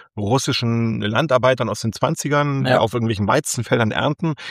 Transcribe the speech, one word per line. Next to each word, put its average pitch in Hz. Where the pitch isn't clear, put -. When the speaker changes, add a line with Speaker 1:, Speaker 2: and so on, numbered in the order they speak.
Speaker 1:
russischen 117
Landarbeitern 123
aus 104
den 113
Zwanzigern, 143
die 131
Speaker 2:
Ja. 127
Speaker 1:
auf 113
irgendwelchen 110
Weizenfeldern 117
ernten, 143